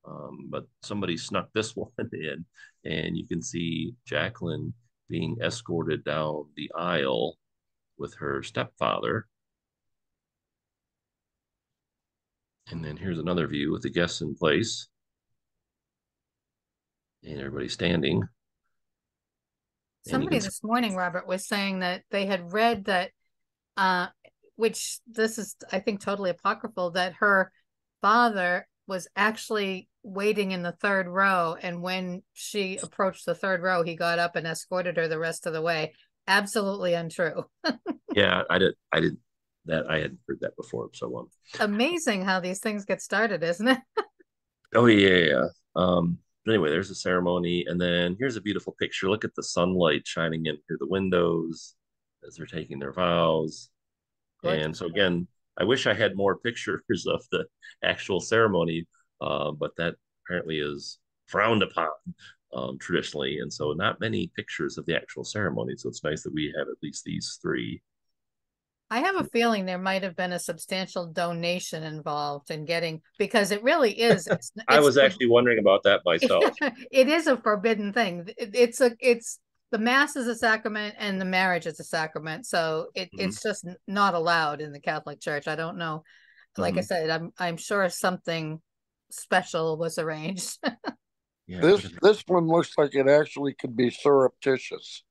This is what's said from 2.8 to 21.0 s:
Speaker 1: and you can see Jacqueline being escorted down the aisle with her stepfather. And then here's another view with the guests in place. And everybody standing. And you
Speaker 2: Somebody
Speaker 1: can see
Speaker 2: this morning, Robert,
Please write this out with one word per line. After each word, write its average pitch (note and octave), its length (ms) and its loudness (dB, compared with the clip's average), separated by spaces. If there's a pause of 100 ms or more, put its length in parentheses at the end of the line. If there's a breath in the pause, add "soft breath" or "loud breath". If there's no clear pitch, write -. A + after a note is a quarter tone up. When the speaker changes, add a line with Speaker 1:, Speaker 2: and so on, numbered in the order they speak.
Speaker 1:
and E2 320 -4
you - 100 -6
can E2+ 160 -4
see E2+ 520 -6 (120)
Jacqueline D#2+ 640 -4 (360)
being E2+ 340 -4
escorted D#2+ 640 -4
down D2+ 420 -4 (100)
the D2+ 200 -10
aisle D#2 600 -2 (640)
with - 160 -10
her C#2 280 -6
stepfather. B1 840 -4 (3500)
And E2 140 -8
then D2+ 120 -8
here's F2 220 -6
another E2 280 0
view D2 260 -2
with F2 100 -6
the C#2 80 -4
guests E2+ 300 0
in D#2 140 -6
place. E2 540 0 (2250)
And D2 140 -12
everybody C#2 300 -6
standing. E2+ 480 0
And A2 120 0 (1800)
you - 80 -12
Speaker 2:
Somebody E4+ 240 0
Speaker 1:
can A3+ 60 2
see G3 60 -6
Speaker 2:
this - 140 -12
morning, A3 320 0
Robert, F3+ 320 -4